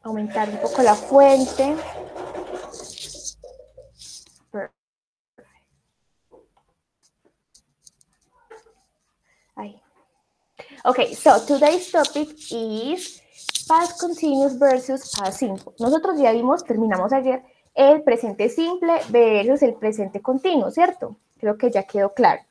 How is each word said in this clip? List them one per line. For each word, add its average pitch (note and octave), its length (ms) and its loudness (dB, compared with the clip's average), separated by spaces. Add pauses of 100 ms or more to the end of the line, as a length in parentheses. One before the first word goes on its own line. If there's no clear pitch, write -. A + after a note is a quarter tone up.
Aumentar G#3+ 460 -6
un G#3 100 -10
poco - 240 -2
la A3 120 6
fuente. C4+ 800 4 (2750)
Perfect. - 240 -12 (4000)
Ahí. G#3 260 -18 (1040)
Okay, B3+ 300 0
so - 320 4
today's D4 440 2
topic D4+ 460 -2 (140)
is A#3 720 -8 (440)
past E4+ 320 0
continuous C#4 600 -2
versus C4 600 0
past F#3+ 200 -6
simple. F#3+ 400 -8
Nosotros D#4+ 400 0
ya A#3+ 140 4
vimos, B3+ 320 0
terminamos G#3+ 480 -2
ayer, C4 300 0 (320)
el D4 280 6
presente A3+ 480 0
simple E4 580 -2
versus A#3 540 4
el A#3 120 2
presente G#3+ 460 -6
continuo, C4 500 -2
¿cierto? F4 460 0 (220)
Creo G#3+ 180 -2
que A#3+ 140 0
ya G3 140 -2
quedó G3+ 280 -2
claro. G#3 380 2